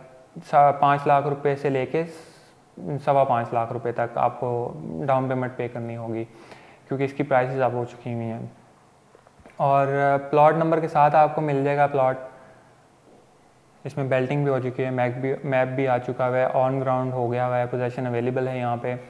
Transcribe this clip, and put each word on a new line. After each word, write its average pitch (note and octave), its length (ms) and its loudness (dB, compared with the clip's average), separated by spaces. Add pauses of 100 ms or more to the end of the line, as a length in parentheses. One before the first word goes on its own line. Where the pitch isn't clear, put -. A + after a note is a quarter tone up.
(380)
सा-, C#3+ 420 4
पाँच C#3+ 260 2
लाख C#3+ 200 4
रुपए C#3+ 300 0
से C#3 140 -2
लेके C3+ 340 -2
स-, - 380 -18 (640)
सवा C#3 180 4
पाँच A#2+ 300 -2
लाख A#2 180 -2
रुपए A#2+ 200 -4
तक A#2 260 -2
आपको B2 640 -2 (240)
down C3 240 0
payment B2+ 280 -4
पे A#2+ 120 -6
करनी A#2 260 -8
होगी, A2+ 300 -6 (640)
क्योंकि C#3 160 -2
इसकी C#3 180 -6
prices C3+ 380 2
अब A#2+ 140 0
हो B2 100 -2
चुकी - 280 -12
हुई A#2 120 -6
हैं। A#2 280 -8 (1080)
और, C#3 280 4
अ, C#3 280 2 (140)
plot D3+ 240 6
number D#3+ 260 2
के D#3+ 80 -4
साथ D3 220 4
आपको D3+ 300 4
मिल C#3+ 240 0
जाएगा C#3+ 220 4
plot। C3 300 2 (1700)
इसमें C3+ 220 -4
belting C3 360 0
भी C#3+ 60 2
हो C3 100 2
चुकी B2+ 220 -4
है, C3 80 -2
मैप B2 220 0
भी, C3+ 360 -4
Map C3 200 2
भी C3+ 180 -2
आ B2 120 2
चुका B2+ 280 -4
हुआ B2+ 100 0
है, B2+ 160 2
on C3 200 2
ground C3 400 -2
हो B2 160 -2
गया B2 180 -2
हुआ B2 100 -2
है, B2 100 0
possession B2 400 -4
available B2 420 -2
है B2+ 100 -6
यहाँ A#2+ 180 -2
पे। B2 320 -6